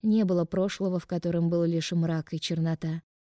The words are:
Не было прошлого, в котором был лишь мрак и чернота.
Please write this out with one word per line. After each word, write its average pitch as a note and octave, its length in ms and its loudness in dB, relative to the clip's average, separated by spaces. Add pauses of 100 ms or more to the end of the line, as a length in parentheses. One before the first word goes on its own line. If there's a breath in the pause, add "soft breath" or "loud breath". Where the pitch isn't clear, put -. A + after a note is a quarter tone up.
Не G#3+ 220 4
было F3 200 2
прошлого, F#3 540 -2
в - 80 -8
котором E3+ 420 0
был E3+ 160 2
лишь E3 280 0
мрак E3 420 -2
и D#3 60 -4
чернота. E3 640 -2 (380)